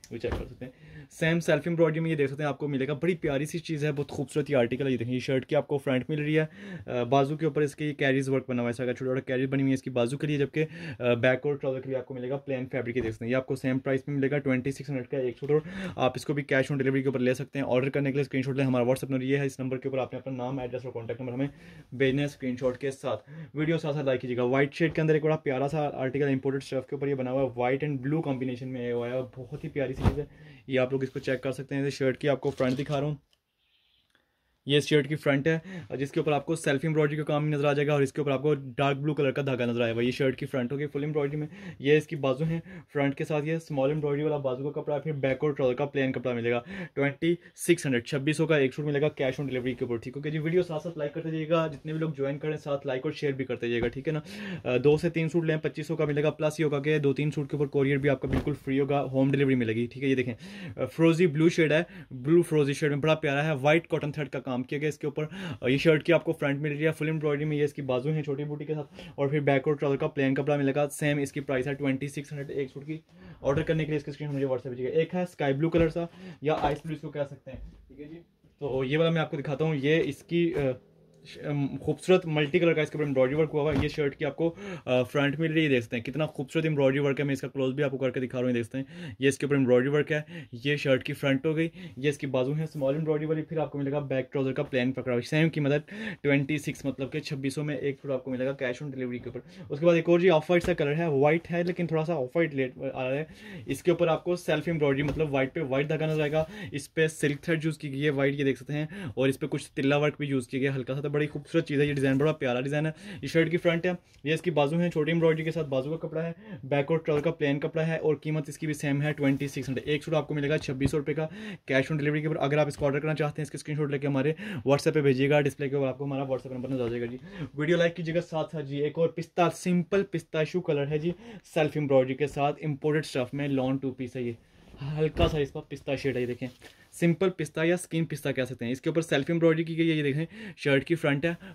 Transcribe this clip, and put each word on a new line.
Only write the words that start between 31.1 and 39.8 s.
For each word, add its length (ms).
चेक 240
कर 80
सकते 240
हैं। 120
इस 100
शर्ट 200
की 100
आपको 240
फ्रंट 260
दिखा 220
रहा 100
हूँ, 100
ये 100
इस 100
शर्ट 200
की 80
फ्रंट 320
है, 140
जिसके 220
ऊपर 140
आपको 220
सेल्फ 300
एम्ब्रॉयडरी 320
का 60
काम 320
नजर 100
आ 80
जाएगा, 220
और 80
इसके 180
ऊपर 100
आपको 240
डार्क 420
ब्लू 160
कलर 180
का 100
धागा 240
नजर 160